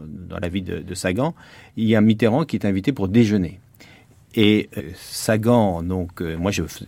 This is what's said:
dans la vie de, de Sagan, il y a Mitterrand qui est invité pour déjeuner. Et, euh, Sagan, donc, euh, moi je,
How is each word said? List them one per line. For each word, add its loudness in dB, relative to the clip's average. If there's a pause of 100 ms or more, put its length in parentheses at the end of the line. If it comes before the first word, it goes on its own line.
(300)
dans -10
la -6
vie -4
de, -8
de -12
Sagan, -2 (400)
il -2
y 4
a 4
Mitterrand 4
qui -4
est -4
invité 0
pour -4
déjeuner. 2 (760)
Et, 4
euh, -6 (140)
Sagan, 0
donc, -6
euh, -4
moi 0
je, -2 (240)